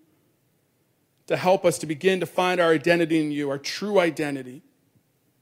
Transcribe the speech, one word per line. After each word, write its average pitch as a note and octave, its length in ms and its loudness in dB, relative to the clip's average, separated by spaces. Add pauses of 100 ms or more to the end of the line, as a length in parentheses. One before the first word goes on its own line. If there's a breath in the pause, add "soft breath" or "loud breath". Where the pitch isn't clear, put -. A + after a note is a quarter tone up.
(1300)
to D3+ 100 0
help F#3 280 2
us E3+ 120 2
to - 80 -10
begin F3 340 0
to E3+ 60 -6
find F3+ 340 0
our E3 140 4
identity D#3+ 480 2
in D3+ 100 -2
you, C#3+ 180 -4
our C#3+ 100 -4
true G3 400 -2
identity. C#3+ 640 -2 (800)